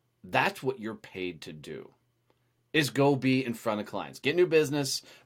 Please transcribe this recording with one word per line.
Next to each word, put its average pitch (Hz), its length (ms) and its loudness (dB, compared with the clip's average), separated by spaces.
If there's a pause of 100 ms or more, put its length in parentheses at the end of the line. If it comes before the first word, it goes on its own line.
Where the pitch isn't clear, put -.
(240)
that's 131 380 -2
what 131 180 -4
you're 107 140 -8
paid 90 480 -10
to 85 120 -14
do, 73 360 -14 (800)
is 151 180 2
go 139 260 4
be 131 280 2
in 120 120 -4
front 107 260 -2
of 104 60 -10
clients. 80 320 -10
Get 147 160 0
new 180 100 6
business, 147 560 2 (240)